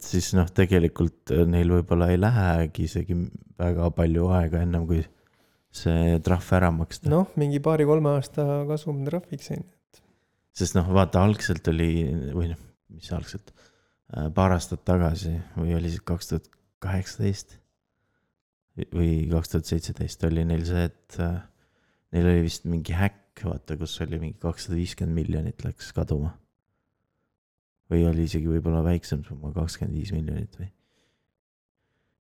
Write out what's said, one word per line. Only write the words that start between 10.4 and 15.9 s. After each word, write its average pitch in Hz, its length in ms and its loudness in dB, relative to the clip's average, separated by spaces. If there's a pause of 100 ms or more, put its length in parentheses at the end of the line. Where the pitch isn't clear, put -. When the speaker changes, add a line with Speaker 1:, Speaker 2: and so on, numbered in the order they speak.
Speaker 1:
Sest 90 180 0
noh, 90 160 2
vaata, 92 320 4
algselt 98 480 2
oli, 82 180 2 (400)
või 82 220 -2
noh, 82 80 -8 (280)
mis - 260 -20
algselt, - 400 -10 (580)
äh, 76 200 -4
paar 95 260 4
aastat 82 280 -4
tagasi 82 520 2 (140)
või 85 280 -2
oli 85 160 -4